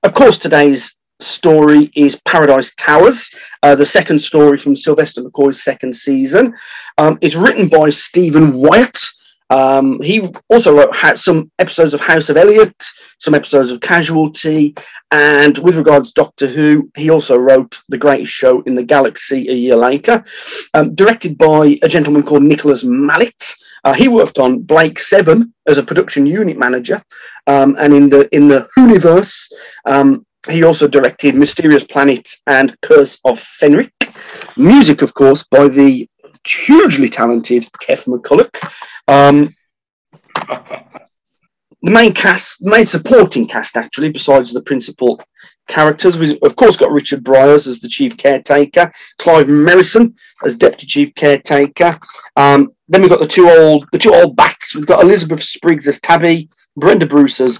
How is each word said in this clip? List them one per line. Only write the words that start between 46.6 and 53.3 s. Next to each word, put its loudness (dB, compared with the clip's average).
got -2
Richard -6
Briers 2
as -12
the -18
chief -8
caretaker, -2
Clive 2
Merrison 2
as -6
deputy -2
chief -6
caretaker. -2
Um, 2
then 0
we've 4
got 2
the -2
two 4